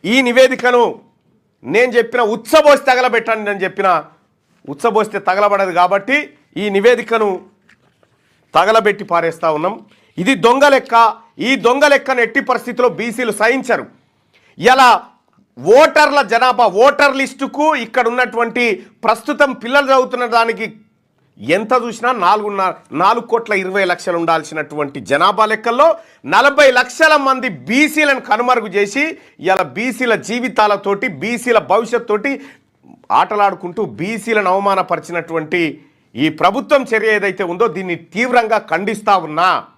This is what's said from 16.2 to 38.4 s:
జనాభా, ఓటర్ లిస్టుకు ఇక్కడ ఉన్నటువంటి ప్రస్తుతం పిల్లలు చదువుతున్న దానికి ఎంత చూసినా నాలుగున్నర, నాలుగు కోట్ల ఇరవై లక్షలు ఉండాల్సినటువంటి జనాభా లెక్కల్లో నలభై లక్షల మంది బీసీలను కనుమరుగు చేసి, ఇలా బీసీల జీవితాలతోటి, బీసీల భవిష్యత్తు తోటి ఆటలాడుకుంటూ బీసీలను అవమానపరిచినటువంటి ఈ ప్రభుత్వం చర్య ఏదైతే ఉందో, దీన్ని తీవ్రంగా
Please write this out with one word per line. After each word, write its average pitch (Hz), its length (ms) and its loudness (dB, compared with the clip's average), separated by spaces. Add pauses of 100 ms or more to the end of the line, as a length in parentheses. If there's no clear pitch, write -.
జనాభా, 233 440 2
ఓటర్ 269 500 2
లిస్టుకు 269 600 -2
ఇక్కడ 233 320 -2
ఉన్నటువంటి 233 760 -2 (180)
ప్రస్తుతం 269 480 0
పిల్లలు 262 340 0
చదువుతున్న 254 400 0
దానికి 226 460 -2 (680)
ఎంత 180 280 -2 (160)
చూసినా 240 280 -4
నాలుగున్నర, 202 600 0 (200)
నాలుగు 208 340 0
కోట్ల 226 260 -4
ఇరవై 190 320 -2
లక్షలు 175 320 -4
ఉండాల్సినటువంటి 151 840 -4
జనాభా 185 460 0
లెక్కల్లో 233 500 0 (300)
నలభై 269 440 4
లక్షల 254 460 2
మంది 262 320 0
బీసీలను 262 720 -2
కనుమరుగు 233 460 -2
చేసి, 202 520 -4 (220)
ఇలా 185 220 0
బీసీల 226 520 -4
జీవితాలతోటి, 208 960 -2
బీసీల 220 500 -4
భవిష్యత్తు 220 500 -2
తోటి 226 320 -4 (720)
ఆటలాడుకుంటూ 190 720 -2
బీసీలను 196 680 -4
అవమానపరిచినటువంటి 170 1300 -4 (320)
ఈ 147 120 0
ప్రభుత్వం 202 680 0
చర్య 220 200 0
ఏదైతే 196 300 -4
ఉందో, 180 220 -2
దీన్ని 180 300 -6
తీవ్రంగా 226 600 -2